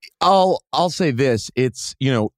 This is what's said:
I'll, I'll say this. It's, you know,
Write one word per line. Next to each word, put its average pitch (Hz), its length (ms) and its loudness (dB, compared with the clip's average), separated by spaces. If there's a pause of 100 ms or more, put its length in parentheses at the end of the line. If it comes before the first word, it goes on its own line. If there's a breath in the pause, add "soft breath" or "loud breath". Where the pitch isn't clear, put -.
(200)
I'll, 185 420 2 (100)
I'll 165 180 0
say 165 200 -2
this. 120 440 -2
It's, - 460 -4
you 135 100 0
know, 110 280 -2